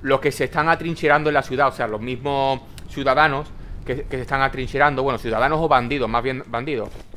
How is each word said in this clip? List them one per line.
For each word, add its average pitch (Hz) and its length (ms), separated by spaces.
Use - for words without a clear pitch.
los 135 180
que 143 120
se 139 120
están 156 240
atrincherando 156 600
en 147 60
la 139 80
ciudad. 131 260
O 123 40
sea, 123 140
los 107 140
mismos 135 600
ciudadanos 147 600
que, 117 200
que - 120
se 127 60
están 135 200
atrincherando. 135 600
Bueno, 135 160
ciudadanos 117 420
o 165 80
bandidos, 127 400
más 117 140
bien 131 240
bandidos. 117 420